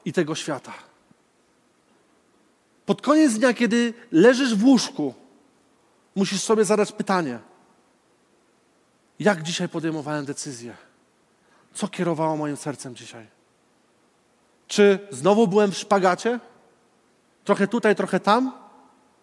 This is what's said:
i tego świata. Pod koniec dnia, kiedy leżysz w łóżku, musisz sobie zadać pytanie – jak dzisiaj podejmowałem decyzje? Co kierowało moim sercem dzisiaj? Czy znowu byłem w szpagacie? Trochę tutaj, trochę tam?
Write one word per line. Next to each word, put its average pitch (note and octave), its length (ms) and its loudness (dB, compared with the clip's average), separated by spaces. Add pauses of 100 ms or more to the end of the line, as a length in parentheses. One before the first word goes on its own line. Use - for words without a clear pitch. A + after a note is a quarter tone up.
i D3+ 80 -6
tego D#3 220 -2
świata. - 380 -10 (2000)
Pod G3+ 160 -2
koniec D4+ 320 4
dnia, A#3+ 200 2
kiedy A#3 400 0 (180)
leżysz A#3 440 4
w G3+ 100 2
łóżku, D3+ 480 2 (1000)
musisz F#3+ 260 -2
sobie A3 240 2
zadać G#3 260 0
pytanie – E3+ 480 -4 (1800)
jak E3 240 0
dzisiaj E3+ 260 -2
podejmowałem D3+ 560 -6
decyzje? A#2+ 500 -12 (1000)
Co G3+ 140 -6
kierowało D#3+ 500 -2
moim D3 200 -6
sercem C3 380 -10
dzisiaj? A2 320 -20 (1400)
Czy G3+ 320 4 (120)
znowu G3 360 2
byłem G3 240 2
w - 60 -8
szpagacie? G3 600 0 (1040)
Trochę G3 240 0
tutaj, G#3+ 280 0
trochę F#3+ 240 -2
tam? B3 320 0 (720)